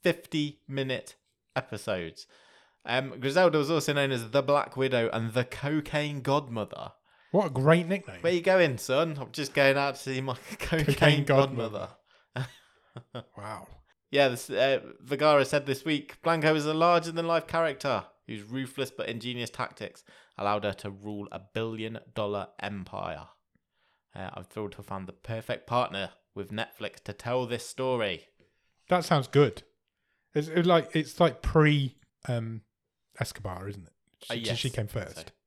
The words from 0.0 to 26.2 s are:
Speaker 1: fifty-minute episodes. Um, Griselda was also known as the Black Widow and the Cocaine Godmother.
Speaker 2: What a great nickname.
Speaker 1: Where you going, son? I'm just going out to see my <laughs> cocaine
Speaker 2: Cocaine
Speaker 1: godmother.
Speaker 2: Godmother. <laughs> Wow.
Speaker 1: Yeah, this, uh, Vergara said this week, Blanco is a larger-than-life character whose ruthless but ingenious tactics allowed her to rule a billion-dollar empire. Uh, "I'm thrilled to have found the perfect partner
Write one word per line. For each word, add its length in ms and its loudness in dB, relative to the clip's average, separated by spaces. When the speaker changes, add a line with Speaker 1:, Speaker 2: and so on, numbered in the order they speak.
Speaker 1:
fifty-minute 1120 -4
episodes. 720 -6
Um, 360 -4
Griselda 380 4
was 120 0
also 220 0
known 180 2
as 200 -4
the 120 2
Black 340 0
Widow 360 2
and 200 -2
the 120 2
Cocaine 800 -2
Godmother. 680 -2
Speaker 2:
What 160 4
a 40 -4
great 360 4
nickname. 340 -6
Speaker 1:
Where 120 2
you 80 2
going, 380 4
son? 420 0
I'm 100 -10
just 240 -6
going 220 6
out 180 0
to 60 -16
see 200 -4
my 140 -4
<laughs> 240 -16
cocaine 280 0
Speaker 2:
Cocaine 380 6
Speaker 1:
godmother. 640 2
Speaker 2:
Godmother. 140 -6
<laughs> 240 -14
Wow. 300 -14
Speaker 1:
Yeah, 180 4
this, 220 -6
uh, 300 2
Vergara 460 4
said 180 0
this 200 -4
week, 380 -4
Blanco 320 2
is 120 0
a 80 -2
larger-than-life 720 2
character 580 -2
whose 160 -10
ruthless 480 -6
but 180 -8
ingenious 400 -6
tactics 560 -10
allowed 280 -2
her 100 -2
to 160 -12
rule 420 -12
a 80 -12
billion-dollar 920 -6
empire. 680 -8
Uh, 200 -10
"I'm 100 -14
thrilled 280 -10
to 60 -20
have 80 -16
found 220 -10
the 60 -14
perfect 520 -8
partner 440 -2